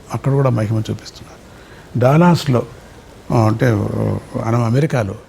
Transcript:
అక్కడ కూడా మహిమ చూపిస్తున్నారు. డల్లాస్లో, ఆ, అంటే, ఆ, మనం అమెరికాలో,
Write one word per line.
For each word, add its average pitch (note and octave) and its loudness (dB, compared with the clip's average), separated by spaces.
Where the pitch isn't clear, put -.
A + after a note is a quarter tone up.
అక్కడ C3 -2
కూడా C3+ 2
మహిమ A2 -2
చూపిస్తున్నారు. - -10
డల్లాస్లో, C#3 4
ఆ, C3 2
అంటే, A2 2
ఆ, G#2+ -2
మనం A#2 0
అమెరికాలో, A#2 -2